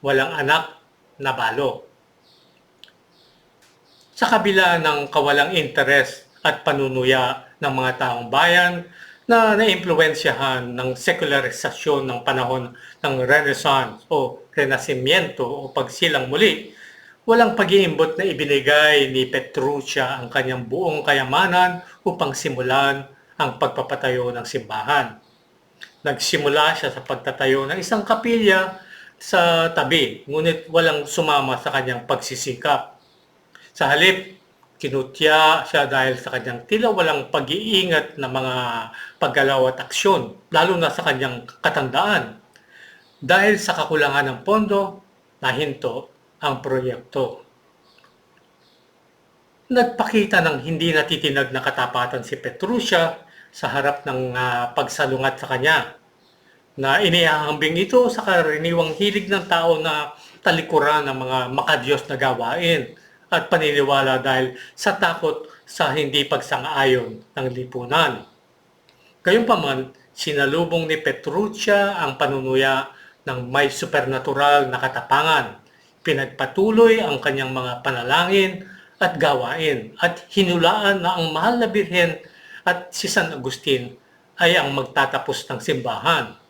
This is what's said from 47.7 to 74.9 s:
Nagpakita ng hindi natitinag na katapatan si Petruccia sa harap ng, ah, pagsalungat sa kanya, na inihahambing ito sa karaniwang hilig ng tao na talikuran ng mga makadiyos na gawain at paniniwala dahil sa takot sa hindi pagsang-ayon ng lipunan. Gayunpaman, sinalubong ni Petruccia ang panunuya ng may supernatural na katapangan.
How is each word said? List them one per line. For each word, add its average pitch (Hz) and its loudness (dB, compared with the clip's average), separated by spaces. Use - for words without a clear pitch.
Nagpakita 220 2
ng 151 0
hindi 165 -2
natitinag 139 0
na 127 -4
katapatan 123 -2
si 131 -8
Petruccia 170 0
sa - -8
harap 143 -2
ng, 127 -4
ah, 123 -2
pagsalungat 135 -2
sa 135 -10
kanya, 139 0
na 135 2
inihahambing 156 2
ito 240 4
sa 220 -6
karaniwang 165 0
hilig 202 0
ng 185 -2
tao 165 2
na 151 -4
talikuran 151 2
ng 135 -4
mga 131 -2
makadiyos 131 0
na 131 -6
gawain 131 -2
at 165 0
paniniwala 139 2
dahil 131 -2
sa 196 -2
takot 165 -2
sa 143 -2
hindi 143 0
pagsang-ayon 127 0
ng 131 -4
lipunan. 127 -2
Gayunpaman, 175 0
sinalubong 160 -2
ni 156 -2
Petruccia 196 0
ang 135 -6
panunuya 135 0
ng 127 -8
may 139 2
supernatural 143 2
na 143 -6
katapangan. 135 0